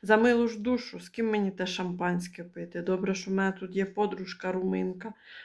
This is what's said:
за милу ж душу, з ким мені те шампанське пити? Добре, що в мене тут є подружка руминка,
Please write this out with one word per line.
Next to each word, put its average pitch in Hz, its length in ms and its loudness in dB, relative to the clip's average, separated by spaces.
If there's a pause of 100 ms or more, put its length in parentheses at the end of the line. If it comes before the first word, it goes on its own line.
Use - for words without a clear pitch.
за 214 140 6
милу 233 320 6
ж 214 120 -8
душу, 220 400 -2
з - 80 -16
ким 226 220 -2
мені 208 200 2
те 185 160 -4
шампанське 180 800 -2
пити? 175 380 -8
Добре, 185 320 0
що - 160 -6
в 190 40 0
мене 190 180 2
тут 185 240 -8
є 190 80 2
подружка 190 680 -4
руминка, 185 600 -2 (320)